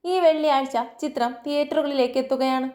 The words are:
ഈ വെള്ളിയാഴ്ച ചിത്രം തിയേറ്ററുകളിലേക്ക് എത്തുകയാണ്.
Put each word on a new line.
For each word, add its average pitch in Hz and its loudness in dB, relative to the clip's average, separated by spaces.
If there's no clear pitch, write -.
ഈ 359 -2
വെള്ളിയാഴ്ച 294 2
ചിത്രം 254 -2
തിയേറ്ററുകളിലേക്ക് 285 0
എത്തുകയാണ്. 262 0